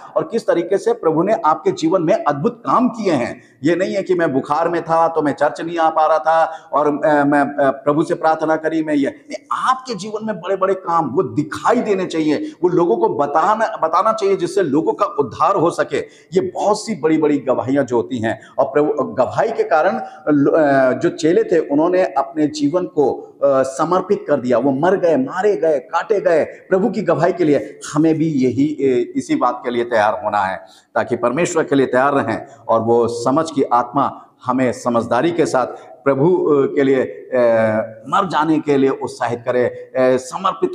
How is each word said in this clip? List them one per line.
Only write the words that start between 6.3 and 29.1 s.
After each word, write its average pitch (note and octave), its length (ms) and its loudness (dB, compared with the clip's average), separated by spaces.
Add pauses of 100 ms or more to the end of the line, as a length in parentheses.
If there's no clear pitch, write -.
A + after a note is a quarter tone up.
और, D3 140 2
अ, D3 360 2
मैं, C#3+ 420 2
अ, C3+ 60 2
प्रभु D3 320 0
से E3+ 100 -2
प्रार्थना D#3+ 420 0
करी, D#3+ 280 -2
मैं D#3 100 -2
ये C#3 160 0
नहीं, - 600 -8
आपके B3+ 260 -2
जीवन G#3+ 300 -8
में G#3 140 -6
बड़े-बड़े F#3+ 340 -2
काम E3+ 360 -2
वो D#3+ 140 0
दिखाई D3+ 520 -2
देने G3 300 -2
चाहिए, D3+ 480 -2 (100)
वो F3+ 60 4
लोगों F3 280 2
को G3+ 120 2
बताना, E3 720 0
बताना F3+ 300 2
चाहिए, G3 220 0
जिससे F3 280 -2
लोगों D3 300 0
का G3+ 120 0
उद्धार C#3+ 500 0
हो E3 140 2
सके। C#3+ 300 -4 (340)
ये F#3 220 0
बहुत G3+ 300 -2
सी A3 100 -6
बड़ी-बड़ी D3+ 440 0
गवाहियां B2 460 0
जो A#2+ 100 -4
होती A#2+ 220 -2
हैं, A2 240 -4 (160)
और C3+ 80 2
प्रभु, D3 380 0
गवाही B2 480 -2
के A3+ 120 -2
कारण, F3 340 0
अ, C#3 1000 2
जो A#2+ 100 0
चेले F3+ 340 2
थे, F3+ 160 2
उन्होंने E3 440 2
अपने D3+ 440 -2
जीवन D3 380 -2
को, - 480 -2 (100)
अ, C3+ 200 4
समर्पित E3+ 440 -2 (200)
कर D3 100 2
दिया। B2 200 0
वो C3+ 140 2
मर E3 240 2
गए, E3+ 220 2
मारे F#3 380 0
गए, D#3 240 0
काटे F3+ 420 -2
गए E3 220 4
प्रभु F#3+ 460 -2
की G#3 120 -4
गवाही E3 320 2
के F3+ 100 0
लिए। D3 360 0 (140)
हमें D#3 220 4
भी D3+ 120 0
यही, C3+ 520 0
ए, B2 360 0